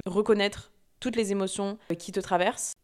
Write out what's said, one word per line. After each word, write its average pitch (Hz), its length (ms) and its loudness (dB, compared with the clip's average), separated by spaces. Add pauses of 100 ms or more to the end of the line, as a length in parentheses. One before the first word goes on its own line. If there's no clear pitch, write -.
reconnaître 208 640 2 (260)
toutes 240 180 -2
les 214 140 2
émotions, 196 460 -2 (140)
euh, 170 40 -2
qui 165 160 -8
te 190 100 -4
traversent. 185 520 0 (120)